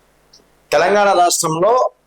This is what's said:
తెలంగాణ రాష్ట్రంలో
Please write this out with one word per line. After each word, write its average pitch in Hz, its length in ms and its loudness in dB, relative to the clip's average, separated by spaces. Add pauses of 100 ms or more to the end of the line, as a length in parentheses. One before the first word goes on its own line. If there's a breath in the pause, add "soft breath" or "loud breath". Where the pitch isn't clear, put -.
(720)
తెలంగాణ 196 400 0
రాష్ట్రంలో 175 800 0 (160)